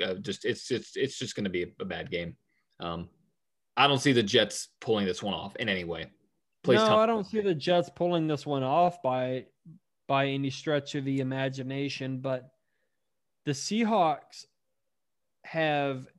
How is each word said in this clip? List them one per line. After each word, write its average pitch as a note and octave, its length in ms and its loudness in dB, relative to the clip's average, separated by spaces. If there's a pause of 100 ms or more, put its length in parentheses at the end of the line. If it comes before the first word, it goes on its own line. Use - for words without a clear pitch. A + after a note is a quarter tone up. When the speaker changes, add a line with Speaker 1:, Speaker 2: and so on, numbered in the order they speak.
Speaker 1:
uh, F#2+ 100 -2
just, G2 300 -8
it's, A2+ 260 -4
it's, - 260 -4
it's C3 220 -2
just - 180 -8
gonna G2 120 -2
be F2+ 320 -4
a - 40 -8
bad E2+ 260 -8
game. E2+ 260 -6 (440)
Um, E2+ 280 -8 (680)
I C3 100 4
don't C#3+ 140 2
see C#3+ 120 4
the A#2+ 120 4
Jets G#2+ 440 2 (120)
pulling G#2 260 0
this F2 160 -2
one G2+ 120 -2
off E2 220 -8
in A#2 120 -4
any F#2 160 -2
way. E2 220 -6 (560)
Please - 140 6
Speaker 2:
No, A3 100 6
Speaker 1:
tell G#3+ 100 6
me. A3 80 8
Speaker 2:
I - 20 6
don't A3 200 0
see A3 140 -2
the G3 140 2
Jets E3+ 400 2
pulling F3 320 0
this D3+ 180 -2
one C#3 200 0
off E3+ 380 2
by, B2+ 440 -2 (640)
by C#3 180 4
any C#3 240 -2
stretch C#3+ 440 -2
of C#3+ 100 -4
the C3+ 160 0
imagination, C3+ 1000 -4
but C3 320 -6 (920)
the D3 80 -2
Seahawks G3+ 920 0 (1000)
have C#3+ 640 0 (100)